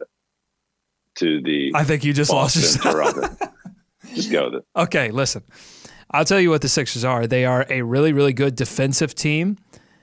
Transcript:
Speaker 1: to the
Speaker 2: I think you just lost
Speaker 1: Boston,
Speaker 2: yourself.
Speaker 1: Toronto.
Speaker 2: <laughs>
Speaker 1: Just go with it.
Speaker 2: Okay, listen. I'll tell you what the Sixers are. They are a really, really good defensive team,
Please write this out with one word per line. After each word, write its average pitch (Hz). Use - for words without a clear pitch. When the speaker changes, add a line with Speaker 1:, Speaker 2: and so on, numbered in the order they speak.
Speaker 1:
to 78
the 71
Speaker 2:
I 147
think 147
you 147
just 139
lost 135
Speaker 1:
Boston, -
Speaker 2:
yourself. -
Speaker 1:
Toronto. -
Speaker 2:
<laughs> -
Speaker 1:
Just -
go -
with 60
it. -
Speaker 2:
Okay, 151
listen. 127
I'll 156
tell 196
you 185
what 156
the 139
Sixers 123
are. 120
They 127
are 127
a 131
really, 135
really 139
good 135
defensive 135
team, 165